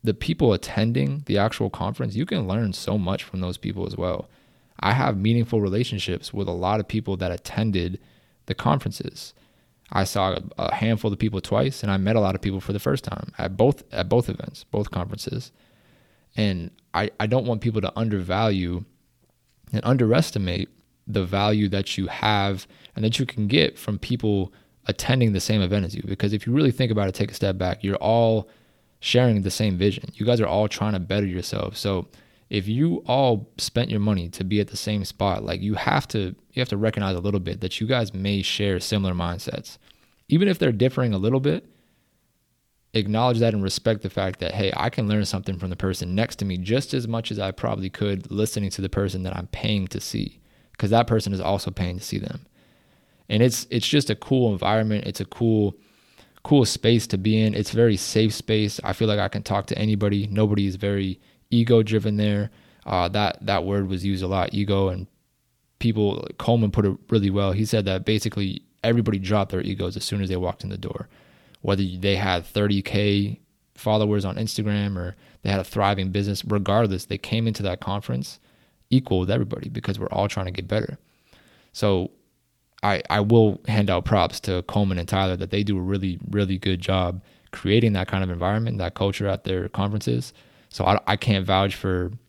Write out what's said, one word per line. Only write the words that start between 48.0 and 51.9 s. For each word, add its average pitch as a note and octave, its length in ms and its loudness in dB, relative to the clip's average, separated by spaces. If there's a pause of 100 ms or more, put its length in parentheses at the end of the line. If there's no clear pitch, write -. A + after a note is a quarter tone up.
listening G2+ 420 -2
to - 100 -8
the F#2+ 80 -2
person F#2+ 340 -2
that F#2 100 -6
I'm F2+ 140 -8
paying G2+ 400 -2
to - 140 -8
see, - 400 -8 (360)
'cause G2 120 0
that A2+ 180 4
person G#2+ 240 0
is F#2+ 80 -2
also F#2+ 320 -2
paying F2+ 280 -4